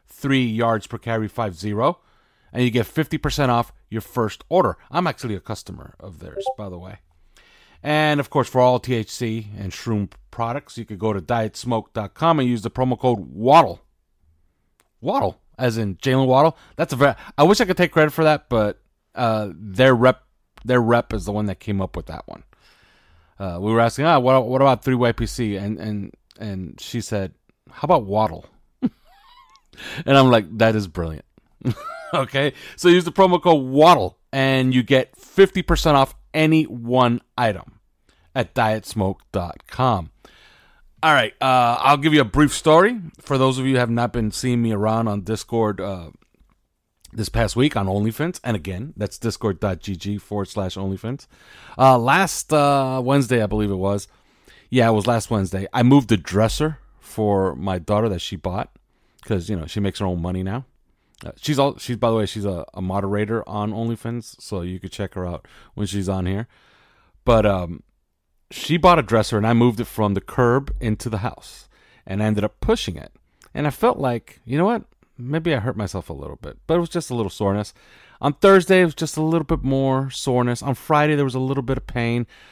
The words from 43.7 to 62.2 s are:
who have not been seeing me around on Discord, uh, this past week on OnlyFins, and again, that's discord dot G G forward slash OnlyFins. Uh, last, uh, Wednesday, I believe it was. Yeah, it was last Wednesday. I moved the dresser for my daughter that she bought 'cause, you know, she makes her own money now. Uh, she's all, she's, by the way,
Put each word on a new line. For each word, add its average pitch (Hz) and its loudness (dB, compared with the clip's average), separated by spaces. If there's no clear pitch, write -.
who 123 4
have 120 0
not 117 0
been 110 -4
seeing 123 -2
me 113 0
around 110 0
on 101 -2
Discord, 107 -2
uh, 92 -8
this 107 -6
past 113 -2
week 139 2
on 98 -2
OnlyFins, 110 -2
and 120 -2
again, 95 -10
that's 98 -8
discord 104 -4
dot 95 -4
G 101 -8
G 101 -8
forward 101 -8
slash 95 -8
OnlyFins. 98 -8
Uh, 131 6
last, 156 -2
uh, 139 2
Wednesday, 127 2
I 104 0
believe 107 -2
it 98 -4
was. 98 -2
Yeah, 120 4
it 113 4
was 104 0
last 117 -2
Wednesday. 95 -4
I 123 2
moved 127 6
the 113 4
dresser 110 -2
for 98 -2
my 90 -6
daughter 104 0
that 92 -4
she - -10
bought 92 -8
'cause, 92 -4
you 101 -2
know, 80 -8
she 104 -6
makes 98 -4
her 101 -4
own 87 -4
money 92 -4
now. 107 -8
Uh, - -14
she's 147 -4
all, 139 0
she's, 120 -8
by 117 0
the 113 0
way, 107 0